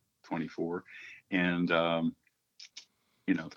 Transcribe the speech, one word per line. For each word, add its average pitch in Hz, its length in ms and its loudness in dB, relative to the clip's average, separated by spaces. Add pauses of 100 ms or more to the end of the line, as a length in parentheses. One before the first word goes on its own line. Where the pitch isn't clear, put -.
(240)
twenty-four, 82 600 -4 (480)
and, 90 400 2
um, 85 440 4 (1120)
you 95 60 4
know, 82 220 -6